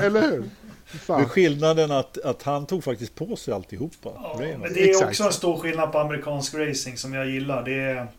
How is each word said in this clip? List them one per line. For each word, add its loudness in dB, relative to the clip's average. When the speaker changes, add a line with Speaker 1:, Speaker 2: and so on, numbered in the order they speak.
Speaker 1:
eller 4
hur? 0
Fan. -2
Speaker 2:
Men 4
skillnaden 4
att, -2
att -4
han -2
tog -4
faktiskt -6
på -8
sig -4
alltihopa. -10
Speaker 3:
Ja, -12
Speaker 2:
Det -6
är -10
Speaker 3:
men -6
det 0
är 10
Speaker 1:
Exakt. 6
Speaker 3:
också 0
en 4
stor 0
skillnad -2
på 4
amerikansk -2
racing -4
som -8
jag -2
gillar. -4
Det -4
är, -2
ja. -6